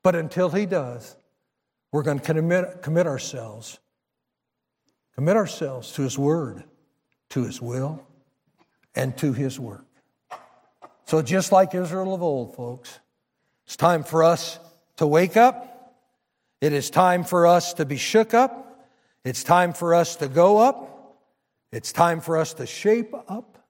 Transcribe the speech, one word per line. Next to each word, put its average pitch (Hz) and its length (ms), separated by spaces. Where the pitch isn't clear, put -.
But 185 120
until 170 360
he 202 160
does, 127 500
we're 147 120
gonna 143 180
commit, 170 640
commit 165 240
ourselves, 113 720
commit 165 220
ourselves 139 560
to 143 100
his 131 160
word, 139 460
to 127 140
his - 180
will, 131 440
and 131 240
to 143 140
his 131 260
work. 110 280
So 156 160
just 175 280
like 190 240
Israel 185 380
of 175 100
old, 135 320
folks, 123 440
it's - 120
time 165 280
for 160 180
us - 360
to 160 100
wake 170 320
up. 254 320
It 147 120
is 139 160
time 180 360
for 175 220
us 175 280
to 160 100
be 135 140
shook 220 340
up. - 540
It's 127 220
time 175 300
for 170 200
us 170 220
to 143 120
go 175 280
up. - 600
It's - 200
time 165 280
for 160 180
us 160 160
to 143 100
shape 214 480
up. - 300